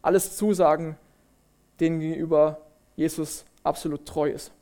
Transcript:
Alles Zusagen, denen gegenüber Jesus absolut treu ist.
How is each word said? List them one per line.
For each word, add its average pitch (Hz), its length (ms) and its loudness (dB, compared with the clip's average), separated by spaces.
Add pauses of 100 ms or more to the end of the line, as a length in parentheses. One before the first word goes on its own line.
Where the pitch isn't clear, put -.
Alles 180 340 2
Zusagen, 165 600 2 (800)
denen 165 200 2
gegenüber 156 640 2 (340)
Jesus 156 500 -4 (180)
absolut 151 420 -4
treu 147 240 -2
ist. - 220 -10 (100)